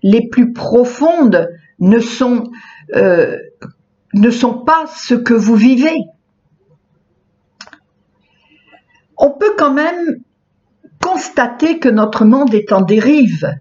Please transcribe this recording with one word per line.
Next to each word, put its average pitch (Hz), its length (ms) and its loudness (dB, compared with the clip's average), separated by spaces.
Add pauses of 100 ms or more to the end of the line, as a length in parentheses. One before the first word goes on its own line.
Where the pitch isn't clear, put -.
les 226 240 2
plus 240 260 0
profondes 247 960 0 (300)
ne 202 200 4
sont, 240 440 -4 (520)
euh, 175 420 2 (760)
ne 208 160 4
sont 233 300 -4
pas 311 280 0
ce - 260 -8
que 240 200 -2
vous 220 220 2
vivez ? 262 420 2 (3250)
On 285 140 2
peut 415 260 -2
quand 285 140 0
même 330 500 -4 (800)
constater 330 800 -2
que 262 100 2
notre 214 340 0
monde 247 300 4
est 208 180 -2
en 190 100 2
dérive. 214 680 0 (120)